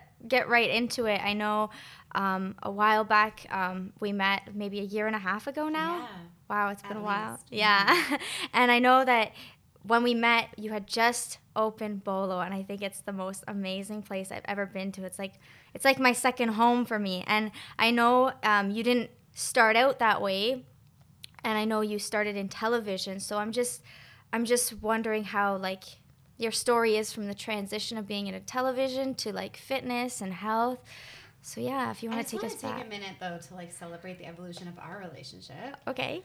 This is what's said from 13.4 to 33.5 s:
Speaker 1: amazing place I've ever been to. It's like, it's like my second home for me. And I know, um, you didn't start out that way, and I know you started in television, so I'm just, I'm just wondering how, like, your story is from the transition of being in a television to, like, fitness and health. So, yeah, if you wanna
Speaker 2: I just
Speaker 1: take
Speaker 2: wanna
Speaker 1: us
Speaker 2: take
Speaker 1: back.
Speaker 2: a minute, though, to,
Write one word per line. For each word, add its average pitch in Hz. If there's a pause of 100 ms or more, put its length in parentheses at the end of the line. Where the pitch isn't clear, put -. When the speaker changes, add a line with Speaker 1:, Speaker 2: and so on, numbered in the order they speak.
Speaker 1:
amazing 196
place 190
I've -
ever 202
been 190
to. 190
It's 185
like, 196 (400)
it's -
like 269
my 254
second 247
home 240
for 226
me. 185
And 214 (300)
I 226
know, 247 (100)
um, 202
you 214
didn't 240 (240)
start 220
out 262
that 214
way, 202 (800)
and 220
I 214
know 220
you 208
started 208
in 196
television, 208
so 208
I'm 214
just, 240 (520)
I'm 233
just 233
wondering 220
how, 202
like, 190 (540)
your 226
story 226
is 214
from 208
the 202
transition 214
of 208
being 202
in 190
a 190
television 262
to, 208
like, 190
fitness 247
and 190
health. 226 (600)
So, -
yeah, 247
if 208
you 233
wanna 226
Speaker 2:
I -
just -
Speaker 1:
take 294
Speaker 2:
wanna -
Speaker 1:
us -
Speaker 2:
take 220
Speaker 1:
back. 226
Speaker 2:
a 220
minute, 196
though, 175 (120)
to, 185